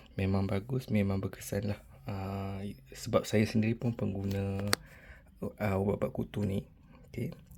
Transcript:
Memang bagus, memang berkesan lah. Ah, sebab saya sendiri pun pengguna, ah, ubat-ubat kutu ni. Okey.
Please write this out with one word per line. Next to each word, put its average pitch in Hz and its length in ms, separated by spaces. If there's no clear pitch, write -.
Memang 98 240
bagus, 101 480
memang 98 320
berkesan 101 480
lah. 101 80
Ah, 98 520
sebab - 380
saya 110 160
sendiri 110 320
pun 120 160
pengguna, 98 720
ah, 98 160
ubat-ubat 98 340
kutu 104 340
ni. 98 200
Okey. 120 240